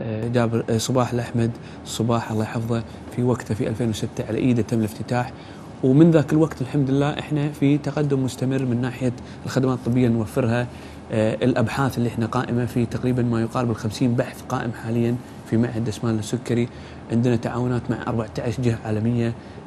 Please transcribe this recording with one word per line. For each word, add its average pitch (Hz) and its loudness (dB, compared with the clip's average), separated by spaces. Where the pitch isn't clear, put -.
آه، 110 -4
جابر، 117 2
آه، 113 2
صباح 123 2
الأحمد 117 0
صباح 113 0
الله 107 0
يحفظه، 117 -2
في 120 0
وقته 123 0
في 101 -2
ألفين 113 -2
وستة 110 -4
على 107 -2
إيده 120 4
تم 117 0
الافتتاح. 113 -2
ومن 147 8
ذاك 156 4
الوقت 156 2
الحمد 131 0
لله 143 2
إحنا 147 -2
في 143 2
تقدم 143 0
مستمر 131 -2
من 120 0
ناحية 127 -2
الخدمات 131 2
الطبية 123 4
نوفرها، 117 2
آه، 110 2
الأبحاث 123 2
اللي 120 2
إحنا 110 -2
قائمة 123 0
في 117 0
تقريبًا 123 0
ما 117 2
يقارب 117 0
الخمسين 120 0
بحث - -2
قائم 127 -2
حاليًا 117 2
في 113 4
معهد 117 2
دسمان 113 0
للسكري. 120 0
عندنا 120 4
تعاونات 123 -2
مع 120 -2
أربعتاش 117 -4
جهة 113 2
عالمية، 117 0